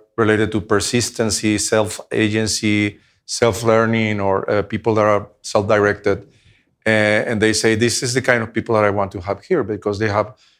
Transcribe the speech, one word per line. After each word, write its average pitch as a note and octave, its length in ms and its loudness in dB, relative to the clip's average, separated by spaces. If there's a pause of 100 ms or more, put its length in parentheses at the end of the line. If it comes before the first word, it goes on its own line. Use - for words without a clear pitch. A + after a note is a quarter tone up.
(160)
related G#2+ 360 2
to A2 80 -2
persistency, G#2+ 1000 -2
self-agency, G#2+ 1400 -2 (260)
self-learning, A2+ 960 0
or, G2 300 -2
uh, G#2 120 0
people G#2+ 320 -2
that G#2+ 100 2
are G#2 240 0 (140)
self-directed. G2+ 760 0 (680)
Uh, - 20 4 (400)
and A2 120 -2
they A2 120 4
say, A2+ 220 2
"This A#2 280 0
is B2 120 -4
the C3 80 -2
kind A#2+ 200 0
of A2+ 100 -10
people A2+ 220 -2
that G#2+ 100 2
I G#2 60 2
want G2+ 220 -2
to G2+ 80 -10
have G2 220 -6
here D#3 220 -2
because G2+ 340 -4
they A2 100 -2
have G#2 260 -2 (260)